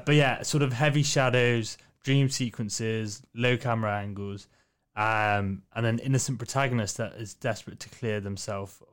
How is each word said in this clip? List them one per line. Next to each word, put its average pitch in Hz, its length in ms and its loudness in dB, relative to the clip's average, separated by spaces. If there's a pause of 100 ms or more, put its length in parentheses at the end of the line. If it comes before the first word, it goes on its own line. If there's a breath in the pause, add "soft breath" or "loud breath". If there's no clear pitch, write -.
but 147 100 6
yeah, 135 260 4
sort 147 220 0
of 127 100 2
heavy 147 300 2
shadows, 123 720 2 (260 soft breath)
dream 135 260 4
sequences, 110 920 -4 (120)
low 123 220 2
camera 113 420 0
angles, 101 500 -8 (500)
um, 107 640 2 (120)
and 113 120 -2
an 117 140 0
innocent 131 380 -2
protagonist 120 600 -2
that 113 160 -6
is 110 220 -14
desperate - 440 -8
to - 100 -16
clear 107 300 -4
themselves 98 640 -8 (120)